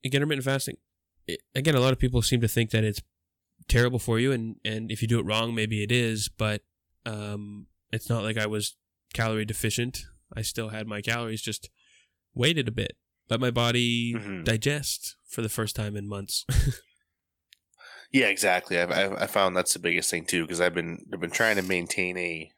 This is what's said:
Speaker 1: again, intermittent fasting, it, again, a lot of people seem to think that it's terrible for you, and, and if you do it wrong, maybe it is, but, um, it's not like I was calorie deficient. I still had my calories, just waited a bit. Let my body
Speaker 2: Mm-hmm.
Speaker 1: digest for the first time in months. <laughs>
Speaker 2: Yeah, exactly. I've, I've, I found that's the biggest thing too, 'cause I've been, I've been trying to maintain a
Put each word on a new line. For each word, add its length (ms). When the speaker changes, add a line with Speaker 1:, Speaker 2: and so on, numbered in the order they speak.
Speaker 1:
again, 160
intermittent 240
fasting, 320
it, 140
again, 220
a 60
lot 100
of 80
people 220
seem 200
to 60
think 240
that 140
it's 160
terrible 320
for 200
you, 120
and, 320
and 280
if 100
you 60
do 120
it 60
wrong, 280
maybe 300
it 80
is, 380
but, 340
um, 640
it's 180
not 140
like 140
I 100
was 300
calorie 320
deficient. 600
I 100
still 260
had 180
my 140
calories, 400
just 280
waited 340
a 40
bit. 260
Let 100
my 120
body 640
Speaker 2:
Mm-hmm. 300
Speaker 1:
digest 720
for 140
the 80
first 260
time 200
in 120
months. 420
<laughs> 60
Speaker 2:
Yeah, 160
exactly. 520
I've, 120
I've, 220
I 140
found 300
that's 160
the 60
biggest 300
thing 160
too, 220
'cause 140
I've 120
been, 400
I've 60
been 120
trying 260
to 40
maintain 560
a 400